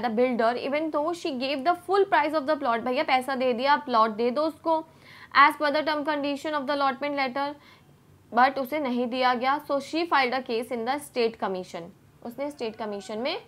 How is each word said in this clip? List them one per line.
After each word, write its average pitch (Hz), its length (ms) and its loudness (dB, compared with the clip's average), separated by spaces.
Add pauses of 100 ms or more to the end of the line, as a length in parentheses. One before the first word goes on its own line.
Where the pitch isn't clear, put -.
the 233 100 -2
builder, 240 380 2 (160)
even 302 260 -2
though 302 180 0 (100)
she 330 100 -2
gave 262 320 -2
the 349 120 2 (120)
full 392 200 4
price 302 260 2
of 294 120 -2
the 302 160 2
plot, 233 180 0
भैया 254 220 0
पैसा 269 320 0
दे 254 180 2
दिया, 269 240 2
प्लॉट 240 340 2
दे 233 200 0
दो 294 120 0
उसको, 320 420 0 (540)
as 285 160 8
per 294 160 0
the 302 180 0
term 302 200 -2
condition 285 440 -2
of 285 140 -4
the 285 100 -2
allotment 277 400 -2
letter, 277 380 -2 (800)
but 269 240 4
उसे 269 200 -4
नहीं 247 280 -2
दिया 254 280 2
गया, 269 320 0
so 277 120 0
she 311 280 -2
filed 269 280 2
a 262 160 -2
case 240 220 -4
in 233 160 -4
the 277 100 -2 (120)
state 226 300 -2
commission। 185 420 -6 (400)
उसने 269 280 -8
स्टेट 226 260 -8
कमीशन 214 420 -8
में 311 300 -4